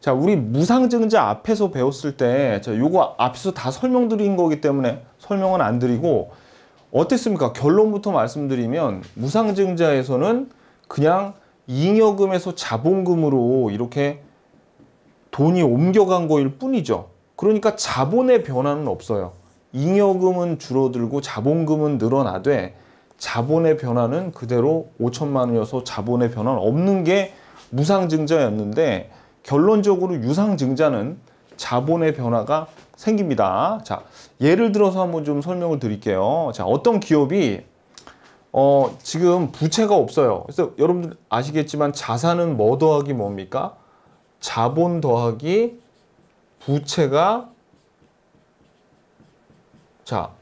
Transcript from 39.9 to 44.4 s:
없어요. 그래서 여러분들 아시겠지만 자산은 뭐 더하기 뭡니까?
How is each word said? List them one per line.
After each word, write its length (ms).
없어요. 480
그래서 340
여러분들 400
아시겠지만 640
자산은 640
뭐 200
더하기 360
뭡니까? 640